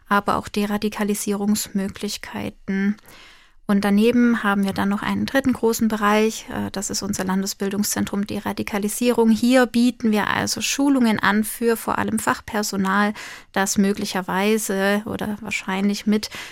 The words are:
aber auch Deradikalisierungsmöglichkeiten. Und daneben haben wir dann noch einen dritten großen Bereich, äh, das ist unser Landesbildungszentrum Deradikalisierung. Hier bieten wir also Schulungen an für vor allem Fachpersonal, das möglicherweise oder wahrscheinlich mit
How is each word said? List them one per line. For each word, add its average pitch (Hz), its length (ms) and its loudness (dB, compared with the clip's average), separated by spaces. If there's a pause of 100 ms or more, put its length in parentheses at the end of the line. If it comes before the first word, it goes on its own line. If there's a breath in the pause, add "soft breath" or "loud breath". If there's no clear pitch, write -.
aber 202 260 2
auch - 140 -4
Deradikalisierungsmöglichkeiten. 208 2500 -2 (720 loud breath)
Und 202 180 2
daneben 233 560 4
haben 202 220 2
wir 196 100 0
dann 196 160 0
noch 208 140 -2
einen 202 240 -2
dritten 269 260 0
großen 226 360 0
Bereich, 214 600 2
äh, 208 220 -6
das - 180 -6
ist 202 140 -4
unser 196 200 -4
Landesbildungszentrum 196 1040 -2
Deradikalisierung. 208 1040 0
Hier 240 380 6
bieten 240 440 2
wir 208 160 2
also - 320 -2
Schulungen 254 600 2
an 202 240 2
für 233 340 -2
vor - 220 -4
allem 202 180 -2
Fachpersonal, 208 960 0 (380 loud breath)
das 190 260 0
möglicherweise 196 1300 0
oder 202 360 -6
wahrscheinlich 202 680 -2
mit 214 240 0 (200 loud breath)